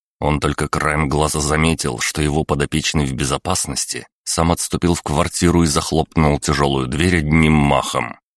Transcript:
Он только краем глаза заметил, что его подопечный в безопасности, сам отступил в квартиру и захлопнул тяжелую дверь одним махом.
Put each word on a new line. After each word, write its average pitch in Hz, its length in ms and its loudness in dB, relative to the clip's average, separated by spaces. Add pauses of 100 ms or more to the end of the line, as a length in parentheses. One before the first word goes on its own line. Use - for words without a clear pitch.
(180)
Он 73 220 0
только 76 260 -2
краем 76 440 -2
глаза 76 300 0
заметил, 76 600 0
что - 220 -4
его 76 200 0
подопечный 73 600 -2
в 65 80 -4
безопасности, 67 920 -4 (180)
сам 82 260 0
отступил 87 440 0
в - 80 -4
квартиру 85 600 2
и 82 40 4
захлопнул 78 760 0
тяжелую 69 480 0
дверь 85 300 2
одним 78 340 4
махом. 69 640 0 (180)